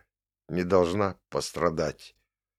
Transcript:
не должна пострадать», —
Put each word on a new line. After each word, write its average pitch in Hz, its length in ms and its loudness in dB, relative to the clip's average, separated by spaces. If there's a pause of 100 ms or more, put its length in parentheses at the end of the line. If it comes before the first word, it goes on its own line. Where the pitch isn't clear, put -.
(480)
не 87 160 -2
должна 92 560 2 (100)
пострадать», — - 840 -4 (440)